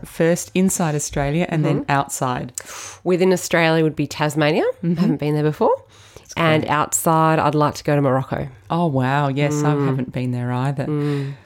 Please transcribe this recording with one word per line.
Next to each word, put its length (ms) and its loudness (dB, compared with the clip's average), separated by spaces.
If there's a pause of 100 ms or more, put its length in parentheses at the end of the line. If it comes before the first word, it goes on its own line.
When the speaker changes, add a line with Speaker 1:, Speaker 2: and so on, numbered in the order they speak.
Speaker 1:
first 500 0
inside 400 2
Australia 540 -2
and 160 0
then 180 0
Speaker 2:
Mm-hmm. 80 -6
Speaker 1:
outside? 640 -2 (520)
Speaker 2:
Within 280 4
Australia 520 2
would 120 0
be 100 -2
Tasmania. 580 0 (180)
Speaker 1:
Mm-hmm. 120 0
Speaker 2:
Haven't 260 2
been 140 0
there 80 2
before. 320 2 (480)
Speaker 1:
It's 120 -20
great. 100 -2
Speaker 2:
And 240 4
outside, 680 2
I'd 160 2
like 200 2
to 100 -14
go 120 2
to 60 2
Morocco. 460 0 (220)
Speaker 1:
Oh, 160 0
wow. 420 0
Yes, 340 0
I 120 2
Speaker 2:
Mm. 120 0
Speaker 1:
haven't 260 -2
been 200 -4
there 200 -4
either. 340 -2
Speaker 2:
Mm. 480 -4 (120)